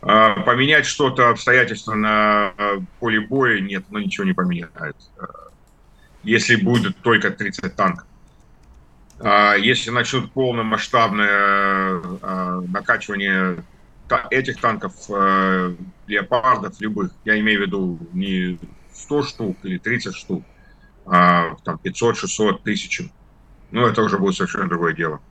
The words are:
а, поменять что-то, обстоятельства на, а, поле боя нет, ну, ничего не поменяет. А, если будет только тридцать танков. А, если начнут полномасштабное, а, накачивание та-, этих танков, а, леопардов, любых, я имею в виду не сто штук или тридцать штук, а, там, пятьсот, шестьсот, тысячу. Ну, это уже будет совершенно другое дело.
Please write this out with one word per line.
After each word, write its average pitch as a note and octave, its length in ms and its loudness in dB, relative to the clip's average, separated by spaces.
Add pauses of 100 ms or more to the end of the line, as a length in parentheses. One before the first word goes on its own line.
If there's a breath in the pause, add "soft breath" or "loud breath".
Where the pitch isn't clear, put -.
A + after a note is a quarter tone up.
а, G#2+ 380 4
поменять C3+ 460 2
что-то, B2+ 440 2
обстоятельства A2+ 640 0
на, G#2+ 640 2
а, G2+ 220 -2 (220)
поле A2 200 0
боя A#2 400 0
нет, F#2+ 300 -6
ну, G#2+ 80 -6
ничего G2 260 -4
не F#2+ 80 2
поменяет. F2 640 -4 (220)
А, - 80 -14 (960 soft breath)
если A2+ 340 2
будет G#2 420 2
только G#2 320 2
тридцать F#2+ 440 -8
танков. F#2 320 -2 (1120)
А, G#2 340 6
если A2+ 360 2
начнут A#2+ 420 -2
полномасштабное, G2+ 1700 2 (220)
а, F#2 460 -4
накачивание G2 880 -2 (520)
та-, B2 220 -2
этих C3 300 -2
танков, G#2 340 -2 (160)
а, F#2+ 640 2 (320)
леопардов, G#2 720 0
любых, G#2 300 -4 (140)
я G#2+ 160 2
имею G#2+ 200 2
в G2+ 60 0
виду F2+ 320 -4 (140)
не F#2 460 -2 (360)
сто C#3+ 280 -2
штук F#2 420 -6
или F#2 140 -6
тридцать A#2 360 -6
штук, - 300 -8 (640 soft breath)
а, F2 580 4
там, D#2+ 140 -6
пятьсот, G#2 380 -2
шестьсот, F#2+ 460 -2
тысячу. - 480 -6 (600)
Ну, A#2+ 160 0
это A2 160 2
уже G2+ 160 0
будет F#2+ 180 0
совершенно F#2+ 320 -4
другое E2+ 260 -2
дело. D#2+ 260 -6 (100)